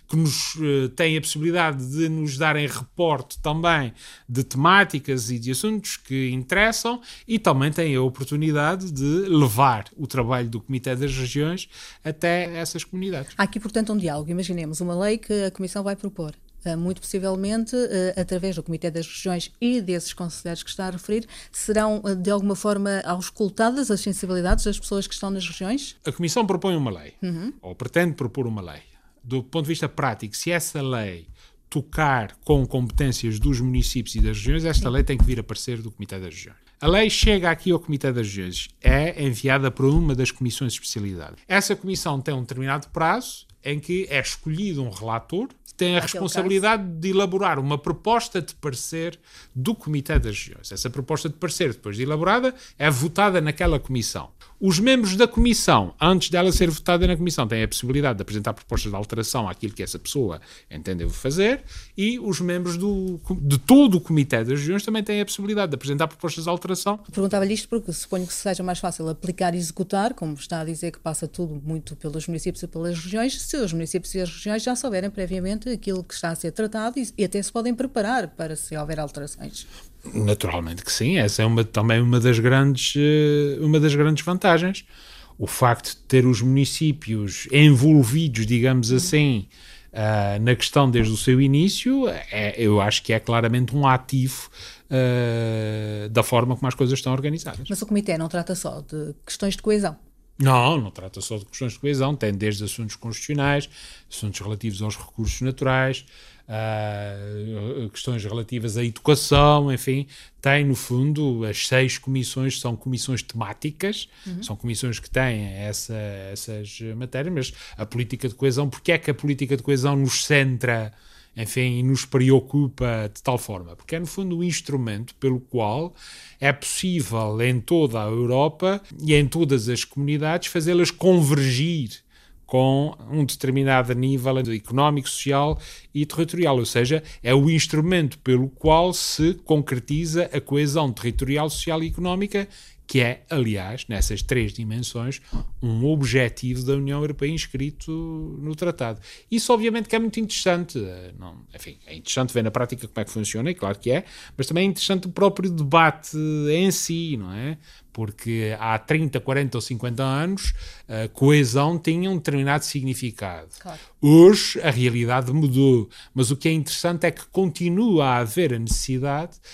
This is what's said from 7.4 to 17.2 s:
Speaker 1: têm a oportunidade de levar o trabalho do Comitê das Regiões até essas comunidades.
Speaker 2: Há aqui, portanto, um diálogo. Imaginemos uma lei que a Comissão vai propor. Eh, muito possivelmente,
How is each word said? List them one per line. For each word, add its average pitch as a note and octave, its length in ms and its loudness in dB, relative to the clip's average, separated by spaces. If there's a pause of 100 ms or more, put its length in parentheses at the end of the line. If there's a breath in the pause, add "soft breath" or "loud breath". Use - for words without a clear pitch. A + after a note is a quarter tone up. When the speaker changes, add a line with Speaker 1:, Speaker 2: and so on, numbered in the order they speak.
Speaker 1:
têm D#3 240 0
a B2+ 60 2
oportunidade D3 880 0
de C3+ 120 -4 (240)
levar C3 580 4 (120)
o C#3 100 -8
trabalho B2 420 -2
do A2+ 120 -6
Comitê C3 340 -4
das C3+ 200 -2
Regiões C#3+ 520 -4 (380 loud breath)
até E3+ 500 -2
essas E3 300 -8
comunidades. F#3 520 -8
Speaker 2:
Há G3+ 60 2
aqui, G3+ 160 -4
portanto, A3 320 -4
um G#3+ 60 -2
diálogo. D3+ 340 -4
Imaginemos E3+ 480 -4
uma F3 180 -4
lei G#3 200 0
que G#3+ 160 -6 (100)
a F#3+ 80 -2
Comissão F#3+ 320 -6
vai G3 120 -4
propor. F3 380 -8 (320)
Eh, E3+ 100 -4
muito F3 260 -4
possivelmente, G3 760 -4